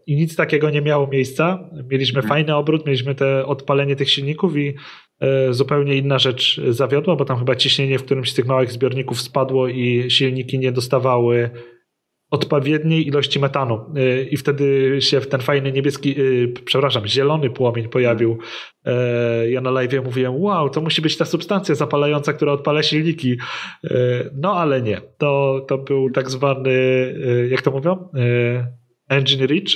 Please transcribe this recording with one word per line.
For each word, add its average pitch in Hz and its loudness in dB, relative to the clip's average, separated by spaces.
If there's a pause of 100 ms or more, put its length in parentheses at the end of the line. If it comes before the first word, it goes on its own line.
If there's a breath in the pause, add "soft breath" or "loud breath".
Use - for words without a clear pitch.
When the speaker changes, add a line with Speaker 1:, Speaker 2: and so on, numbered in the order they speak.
Speaker 1:
I 147 0
nic 160 0
takiego 151 2
nie 147 0
miało 147 2
miejsca. 139 0 (220)
Mieliśmy 135 0
Speaker 2:
Mhm. 110 0
Speaker 1:
fajny 151 2
obrót, 151 0
mieliśmy 135 -2
te 135 0
odpalenie 139 0
tych 139 -2
silników 151 -2
i, 143 -2 (460 loud breath)
e, 135 2
zupełnie 139 0
inna 135 0
rzecz 127 0
zawiodła, 135 2
bo 139 0
tam 127 -2
chyba 127 0
ciśnienie 135 0
w 127 -8
którymś 131 -2
z - -6
tych 123 0
małych 131 2
zbiorników 120 -2
spadło 131 0
i 123 0
silniki 131 0
nie 131 0
dostawały 120 2 (800 loud breath)
odpowiedniej 151 0
ilości 143 -2
metanu. 135 -2 (120)
Y, 131 2
i 147 0
wtedy 139 2
się 139 2
w 131 -4
ten 131 -2
fajny 139 0
niebieski, 139 -2
y, 123 2 (120)
przepraszam, 123 0
zielony 139 0
płomień 117 -2
pojawił. 117 2
Speaker 2:
Mhm. 113 -10 (1000 loud breath)
Speaker 1:
E, 117 0
ja 127 0
na 131 -2
live'ie 127 0
mówiłem: 127 -2
"Wow, 175 2
to 156 -2
musi 160 0
być 156 0
ta 165 0
substancja 180 -2
zapalająca, 147 0
która 143 0
odpala 151 0
silniki". 151 0 (480 loud breath)
E, - -6 (440)
no 170 -2
ale 143 2
nie. 104 -2 (180)
To, 139 2
to 135 0
był 135 0
tak 131 -2
zwany, 131 0
y, 127 2
jak 127 0
to 139 2
mówią? 170 -2
E, 120 2 (420)
engine 135 2
rich, 147 0